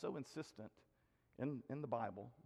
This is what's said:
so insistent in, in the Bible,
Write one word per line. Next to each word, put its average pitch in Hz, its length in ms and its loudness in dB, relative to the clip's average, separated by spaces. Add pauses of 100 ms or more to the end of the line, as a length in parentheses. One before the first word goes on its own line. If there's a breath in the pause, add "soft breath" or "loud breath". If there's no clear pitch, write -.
so - 160 2
insistent 131 560 -4 (680)
in, 131 320 2
in 147 120 0
the 147 40 0
Bible, 113 460 2 (140)